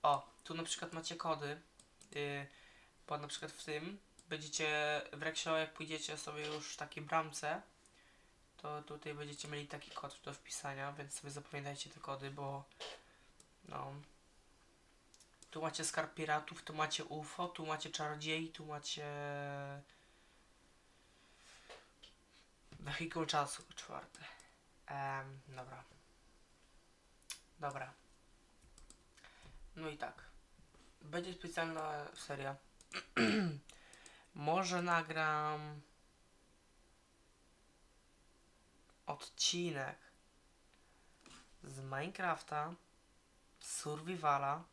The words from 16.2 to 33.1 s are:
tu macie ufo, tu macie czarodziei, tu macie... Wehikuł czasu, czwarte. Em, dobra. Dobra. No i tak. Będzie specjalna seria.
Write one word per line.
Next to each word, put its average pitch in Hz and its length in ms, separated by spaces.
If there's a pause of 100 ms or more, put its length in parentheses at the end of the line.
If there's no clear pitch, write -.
tu 156 120
macie 156 300
ufo, 151 440
tu 165 180
macie 156 240
czarodziei, 156 580
tu 156 180
macie... 147 400 (3750)
Wehikuł 160 460
czasu, 147 360 (140)
czwarte. - 440 (680)
Em, 135 580
dobra. 131 360 (1700)
Dobra. 135 340 (1800)
No 160 120
i 147 80
tak. - 280 (800)
Będzie 175 320
specjalna 160 800
seria. 139 420 (580)